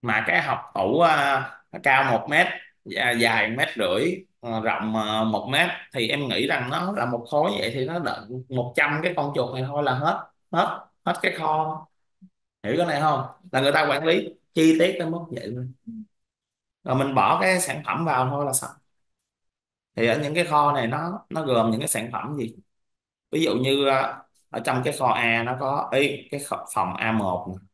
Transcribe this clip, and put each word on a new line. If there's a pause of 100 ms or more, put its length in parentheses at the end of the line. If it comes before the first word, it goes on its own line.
Mà
cái
học (160)
tủ,
à, (320)
cao
một
mét, (380)
dạ,
dài
mét
rưỡi, (160)
à,
rộng,
à,
một
mét, (240)
thì
em
nghĩ
rằng
nó
là
một
khối
vậy
thì
nó
đựng
một
trăm
cái
con
chuột
này
thôi
là
hết, (240)
hết, (180)
hết
cái
kho. (760)
Hiểu
cái
này
không? (260)
Là
người
ta
quản
lý (240)
chi
tiết
tới
mức (100)
vậy
luôn. (1080)
Rồi
mình
bỏ
cái
sản
phẩm
vào
thôi
là
xong. (1200)
Thì
ở
những
cái
kho
này
nó,
nó
gồm
những
cái
sản
phẩm
gì? (760)
Ví
dụ
như,
à, (260)
ở
trong
cái
kho
A
nó
có,
ý,
cái
kho, (100)
phòng
A
một
nè.